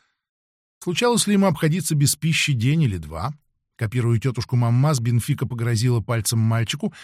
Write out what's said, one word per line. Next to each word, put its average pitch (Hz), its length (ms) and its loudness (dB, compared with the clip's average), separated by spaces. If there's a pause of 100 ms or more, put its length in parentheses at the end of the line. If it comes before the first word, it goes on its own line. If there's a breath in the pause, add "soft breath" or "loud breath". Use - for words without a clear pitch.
(800 soft breath)
Случалось 233 460 0
ли 208 80 0
ему 196 140 4
обходиться 165 480 0
без 143 200 2
пищи 156 380 -2
день 135 300 2
или 101 140 0
два? 80 360 -8 (420)
Копируя 117 440 0
тётушку 123 360 -4
Маммас, 123 440 2
Бенфика 120 480 0
погрозила 120 520 0
пальцем 113 400 -2
мальчику, 113 540 0 (100)